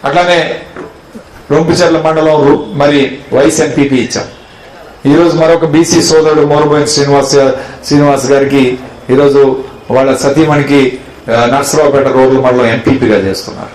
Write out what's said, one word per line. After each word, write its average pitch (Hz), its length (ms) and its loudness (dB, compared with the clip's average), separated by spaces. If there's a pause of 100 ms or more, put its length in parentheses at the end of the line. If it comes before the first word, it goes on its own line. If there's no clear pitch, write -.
అట్లానే 180 320 0 (1120)
రొంపిచెర్ల 165 540 0
మండలం 156 320 0 (100)
రు-, - 160 2 (180)
మరి 147 180 2 (340)
వైస్ 151 280 0
ఎంపీపీ 135 440 0
ఇచ్చాం. - 220 -8 (840)
ఈరోజు 160 300 2
మరొక 165 240 2
బీసీ 165 360 2
సోదరుడు 156 500 2
మోరబోయిన 147 340 2
శ్రీనివాస్, 143 500 0 (520)
శ్రీనివాస్ 143 440 2
గారికి 139 320 2 (460)
ఈరోజు 139 320 4 (500)
వాళ్ళ 135 240 0
సతీమణికి, 143 680 0 (520)
ఆ, 117 120 0
నరసరావుపేట 139 600 0 (100)
రోడ్ల 131 220 2
మండలం 123 260 2
ఎంపీపీగా 113 520 0
చేస్తున్నారు. - 580 -6